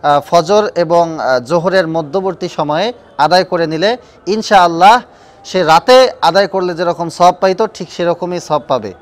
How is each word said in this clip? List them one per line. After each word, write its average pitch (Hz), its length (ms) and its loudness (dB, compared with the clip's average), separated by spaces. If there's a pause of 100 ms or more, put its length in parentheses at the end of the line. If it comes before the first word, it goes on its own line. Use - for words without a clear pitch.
আহ, 147 180 2 (100)
ফজর 185 440 2
এবং, 165 460 -2
আহ, 127 200 0
জোহরের 170 460 0
মধ্যবর্তী 170 600 -6
সময়ে 165 440 -4 (260)
আদায় 175 260 2
করে 170 220 -2
নিলে 170 300 -2 (300)
ইনশাআল্লাহ 196 760 4 (420)
সে 185 200 -2
রাতে 247 460 4 (120)
আদায় 185 240 2
করলে 185 280 -4
যেরকম 170 340 -4
সওয়াব 175 320 2
পাইতো, 190 260 0
ঠিক - 260 -14
সেরকমই 175 480 -4
সওয়াব 151 280 -4
পাবে। 107 340 -4